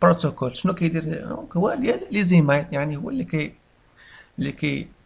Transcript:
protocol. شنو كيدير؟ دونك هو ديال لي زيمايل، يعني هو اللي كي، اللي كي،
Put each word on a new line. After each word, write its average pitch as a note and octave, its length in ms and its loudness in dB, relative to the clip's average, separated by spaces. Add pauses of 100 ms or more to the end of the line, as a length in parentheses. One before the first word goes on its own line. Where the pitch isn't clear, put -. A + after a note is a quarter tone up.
protocol. D#3 540 2
شنو F#3+ 180 -2
كيدير؟ E3 540 -4
دونك - 300 -10
هو G3 180 0
ديال B3+ 360 -2
لي G#3 120 2
زيمايل، D3 480 6
يعني D3 260 -4
هو - 120 -8
اللي C3 140 -4
كي، D3+ 320 -6 (840)
اللي C#3 120 -4
كي، C#3 360 -6 (180)